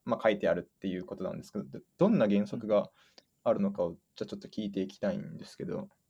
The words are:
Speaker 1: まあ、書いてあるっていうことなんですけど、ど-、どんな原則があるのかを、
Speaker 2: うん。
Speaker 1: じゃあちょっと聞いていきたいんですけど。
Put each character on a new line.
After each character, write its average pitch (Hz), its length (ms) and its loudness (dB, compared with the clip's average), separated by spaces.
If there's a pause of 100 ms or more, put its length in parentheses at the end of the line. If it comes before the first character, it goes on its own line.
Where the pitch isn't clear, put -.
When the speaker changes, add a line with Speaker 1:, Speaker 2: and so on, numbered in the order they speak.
Speaker 1:
ま 120 120 0
あ、 - 40 -12
書 113 80 4
い 104 100 4
て 95 100 2
あ 85 40 6
る 87 80 0
っ - 180 -14
て - 80 -6
い 92 100 -2
う 90 80 -8
こ - 100 -10
と 92 80 -8
な 90 80 -4
ん - 60 -8
で - 60 -10
す - 100 -16
け 104 60 -6
ど、 98 60 -6
ど-、 - 140 -12 (180)
ど 185 120 6
ん 220 80 4
な 117 100 6
原 101 200 4
則 - 200 -8
が 104 220 4 (540)
あ 117 100 4
る 107 60 0
の 101 120 2
か 95 120 0
を、 85 60 2
Speaker 2:
う - 40 -6
ん。 - 20 -16 (200)
Speaker 1:
じ - 80 -6
ゃ - 20 -6
あ - 0 -
ち 101 80 -10
ょ 101 40 -6
っ - 20 -18
と 104 80 -14
聞 107 180 -6
い 101 60 -4
て 98 80 -2
い 95 80 0
き - 120 -18
た 101 120 -2
い 104 60 -4
ん 101 200 -10
で - 80 -14
す - 120 -20
け - 80 -8
ど。 - 220 -6 (220)